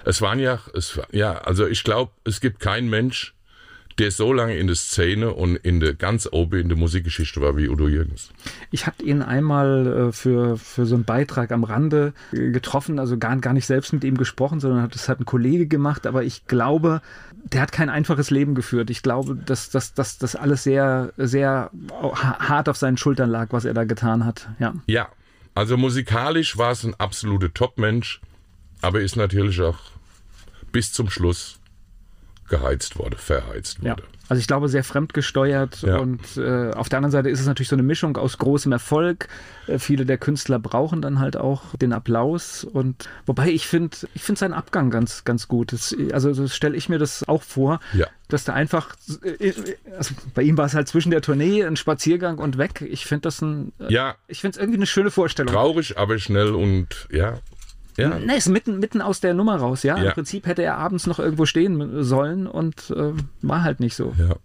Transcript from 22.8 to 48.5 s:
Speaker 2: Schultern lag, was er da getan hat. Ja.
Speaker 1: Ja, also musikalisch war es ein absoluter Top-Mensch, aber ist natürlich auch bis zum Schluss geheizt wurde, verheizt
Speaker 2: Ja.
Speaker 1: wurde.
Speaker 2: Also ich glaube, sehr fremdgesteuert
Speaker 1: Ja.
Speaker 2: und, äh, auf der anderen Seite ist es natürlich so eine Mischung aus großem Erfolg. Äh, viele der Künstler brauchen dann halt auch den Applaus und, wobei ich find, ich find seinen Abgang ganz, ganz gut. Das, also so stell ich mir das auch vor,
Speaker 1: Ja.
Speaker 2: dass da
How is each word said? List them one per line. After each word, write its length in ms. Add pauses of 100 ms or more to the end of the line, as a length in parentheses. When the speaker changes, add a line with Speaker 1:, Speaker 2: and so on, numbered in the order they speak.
Speaker 2:
Schultern 340
lag, 220
was 140
er 80
da 100
getan 400
hat. 240 (120)
Ja. 160 (120)
Speaker 1:
Ja, 220 (460)
also 200
musikalisch 800
war 140
es 140
ein 120
absoluter 560
Top-Mensch, 680 (600)
aber 200
ist 160
natürlich 420
auch 180 (920)
bis 220
zum 160
Schluss 480 (920)
geheizt 500
wurde, 180
verheizt 640
Speaker 2:
Ja. 100
Speaker 1:
wurde. 120 (240)
Speaker 2:
Also 120
ich 80
glaube, 220
sehr 140
fremdgesteuert 1000
Speaker 1:
Ja. 140
Speaker 2:
und, 400
äh, 340
auf 180
der 80
anderen 140
Seite 180
ist 100
es 60
natürlich 240
so 60
eine 80
Mischung 340
aus 220
großem 320
Erfolg. 560 (400)
Äh, 100
viele 300
der 100
Künstler 400
brauchen 460
dann 160
halt 180
auch 380
den 180
Applaus 680
und, 440 (200)
wobei 220
ich 180
find, 480
ich 80
find 160
seinen 140
Abgang 360
ganz, 360
ganz 220
gut. 260
Das, 220 (160)
also 220
so 140
stell 260
ich 160
mir 80
das 300
auch 160
vor, 360 (140)
Speaker 1:
Ja. 140 (220)
Speaker 2:
dass 160
da 80